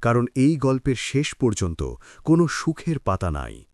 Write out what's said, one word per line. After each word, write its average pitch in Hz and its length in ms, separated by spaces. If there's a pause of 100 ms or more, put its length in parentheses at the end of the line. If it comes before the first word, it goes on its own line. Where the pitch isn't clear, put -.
কারণ 120 320
এই 139 220
গল্পের 131 380
শেষ - 400
পর্যন্ত 85 600 (300)
কোনো 165 240
সুখের 160 500
পাতা 95 320
নাই 58 440